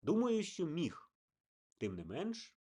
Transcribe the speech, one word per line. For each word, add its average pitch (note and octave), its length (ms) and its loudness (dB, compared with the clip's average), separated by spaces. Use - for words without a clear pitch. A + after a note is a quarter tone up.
Думаю, A3 400 4
що F3+ 240 -2
міг. D#3 400 -2
Тим G2+ 180 -2
не F2 100 -6
менш F3 600 -6